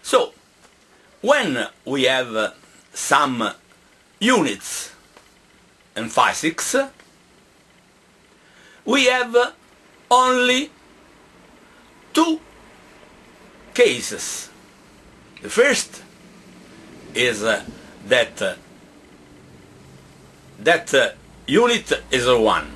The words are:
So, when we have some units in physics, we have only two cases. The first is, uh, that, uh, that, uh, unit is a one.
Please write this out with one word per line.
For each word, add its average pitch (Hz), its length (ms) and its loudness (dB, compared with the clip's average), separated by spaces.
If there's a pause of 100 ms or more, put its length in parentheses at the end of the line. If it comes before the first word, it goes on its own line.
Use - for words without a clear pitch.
So, - 320 0 (880)
when 196 460 0 (160)
we 131 200 -2
have 120 500 0 (400)
some 127 580 0 (680)
units 175 720 -2 (1040)
in 113 100 -8
physics, 127 680 -2 (2000)
we 262 200 2
have 247 300 0 (760)
only 254 600 2 (1400)
two 320 260 0 (1300)
cases. 123 760 -2 (920)
The 107 80 -14
first - 540 0 (1120)
is, 110 300 -2
uh, 110 220 -2 (420)
that, 117 340 0
uh, 95 120 -4 (2000)
that, 156 340 0
uh, 120 160 4 (380)
unit 226 440 2 (200)
is 123 160 0
a 123 120 4
one. 85 360 2